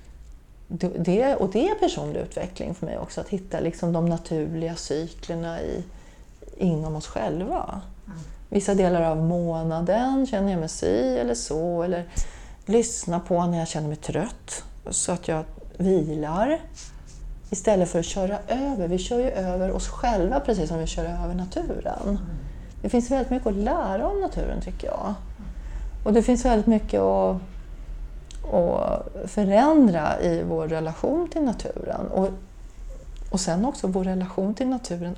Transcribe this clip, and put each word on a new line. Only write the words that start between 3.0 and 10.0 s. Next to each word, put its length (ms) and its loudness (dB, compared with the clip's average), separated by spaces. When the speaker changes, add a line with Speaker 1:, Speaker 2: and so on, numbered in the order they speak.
Speaker 1:
att 80 -8
hitta 300 -4
liksom 340 0
de 120 2
naturliga 680 -2
cyklerna 880 -4
i, 220 -4
inom 380 0
oss 120 -8
själva. 760 -4
Speaker 2:
Mm. 140 -14
Speaker 1:
Vissa 260 4
delar 260 6
av 160 4
månaden 1120 2